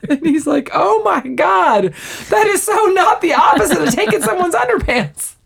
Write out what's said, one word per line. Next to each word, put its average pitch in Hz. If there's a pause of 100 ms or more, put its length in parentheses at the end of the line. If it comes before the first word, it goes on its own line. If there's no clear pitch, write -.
And 285
he's 302
like, 294
Oh 415
my 381
God, 262 (360)
that 427
is 403
so 427 (200)
not 381
the 339
opposite 320
of 151
taking 403
someone's 349
underpants. 247 (100)